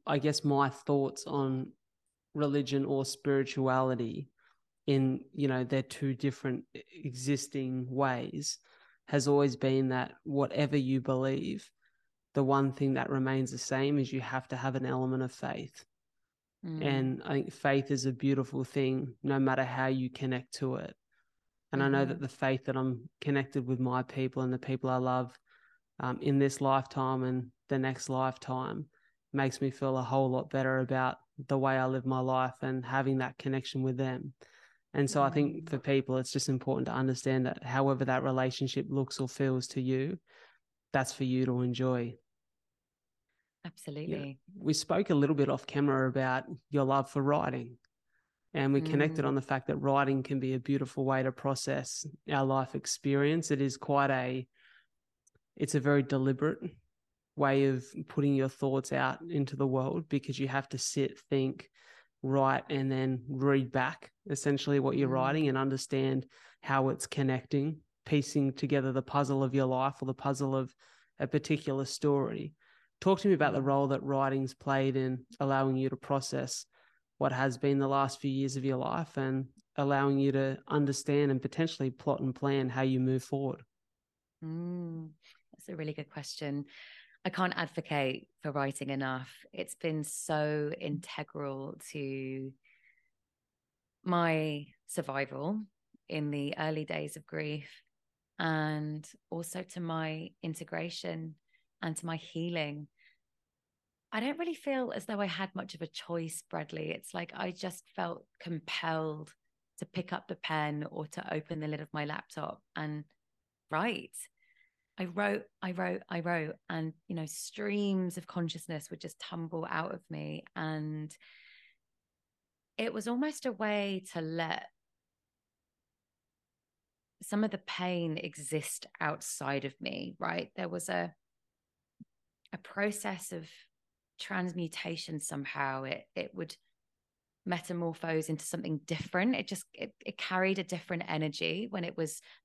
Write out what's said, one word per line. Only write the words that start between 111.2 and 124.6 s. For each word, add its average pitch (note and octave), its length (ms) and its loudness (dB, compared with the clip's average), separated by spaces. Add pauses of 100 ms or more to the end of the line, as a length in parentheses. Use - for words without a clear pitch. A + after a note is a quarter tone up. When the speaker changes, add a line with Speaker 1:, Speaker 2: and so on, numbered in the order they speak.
Speaker 2:
open D#3 240 -6
the D3+ 80 -4
lid D3+ 140 -4
of D3+ 120 -12
my D3+ 120 -4
laptop - 580 -8 (140)
and D3+ 280 -6 (640)
write. D#3+ 440 -2 (840)
I F#3 80 -4
wrote, G3+ 360 0 (180)
I F#3 120 -4
wrote, F3+ 360 -2
I E3+ 120 -4
wrote, D#3+ 340 -2 (160)
and, D#3+ 240 -4 (140)
you F3 80 -6
know, D#3 100 -4
streams G3+ 920 -2
of F3 100 -10
consciousness E3 640 -6
would E3 100 -12
just - 180 -12
tumble E3 500 -6
out D#3+ 240 -2
of - 160 -8
me. D3+ 360 -8 (100)
And D3+ 600 -6 (1600)
it A3+ 160 -2
was G#3+ 120 -6
almost C4+ 380 -2
a B3+ 80 -2
way G3+ 520 -2 (100)
to E3+ 80 -4
let D#3+ 460 -2 (2500)